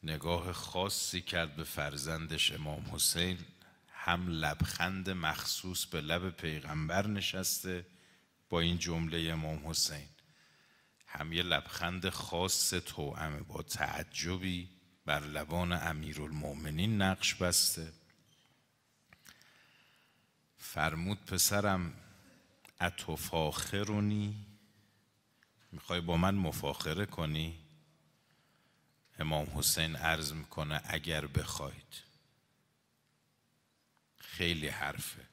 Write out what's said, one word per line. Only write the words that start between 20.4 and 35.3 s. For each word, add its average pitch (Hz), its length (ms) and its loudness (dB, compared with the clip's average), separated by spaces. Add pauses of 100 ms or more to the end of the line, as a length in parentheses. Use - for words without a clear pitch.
فرمود: 80 680 0
«پسرم، 95 680 4 (880)
اتفاخرنی؟ 104 1700 0 (1300)
می‌خوای 87 280 -2
با 85 160 2
من 95 180 6
مفاخره 80 720 0
کنی؟» 80 520 -2 (1600)
امام 78 400 0
حسین 80 380 4
عرض 78 360 2
می‌کنه: 76 520 -4
«اگر 78 420 0
بخواید.» - 760 -4 (2250)
خیلی 85 500 0
حرفه. - 640 -4